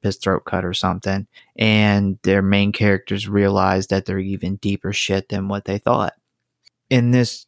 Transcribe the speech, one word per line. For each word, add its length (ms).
his 140
throat 280
cut 220
or 80
something," 520
and 680
their 180
main 300
characters 540
realize 600
that 180
they're 140
even 380
deeper 360
shit 380
than 180
what 160
they 140
thought. 340
And 240
this, 340